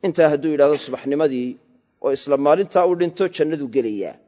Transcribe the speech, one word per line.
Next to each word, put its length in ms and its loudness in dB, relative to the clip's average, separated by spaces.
Intaa 260 4
hadduu 220 0
yidhaahdo 260 4
subaxnimadii 720 -2
oo 100 0
isla 260 0
maalintaa 500 2
uu 80 2
dhinto, 320 -2
jannaduu 400 -4
gelayaa. 480 -4